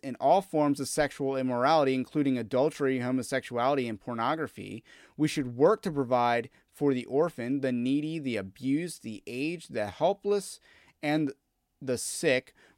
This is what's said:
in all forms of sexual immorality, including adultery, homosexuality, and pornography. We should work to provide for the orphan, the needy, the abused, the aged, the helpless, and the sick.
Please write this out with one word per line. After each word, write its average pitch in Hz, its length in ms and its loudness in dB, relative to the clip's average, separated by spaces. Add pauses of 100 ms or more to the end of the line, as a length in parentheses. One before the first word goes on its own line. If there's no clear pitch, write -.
in 127 140 -8
all 165 260 6
forms 147 360 2
of 131 80 -4
sexual 139 480 -2
immorality, 131 600 4
including 131 420 0
adultery, 131 640 0
homosexuality, 127 880 0
and 110 120 -6
pornography. 117 840 -4 (340)
We 151 100 2
should 127 300 -4
work 175 240 0
to 185 100 -4
provide 120 600 0 (200)
for 143 220 0
the 127 120 -4
orphan, 139 560 0
the 131 100 0
needy, 143 480 0
the 131 180 -2
abused, 131 640 -4
the 110 240 -10
aged, 147 480 -6
the 107 140 -2
helpless, 196 720 0 (420)
and 151 320 0 (480)
the 127 160 -2
sick. - 560 0 (240)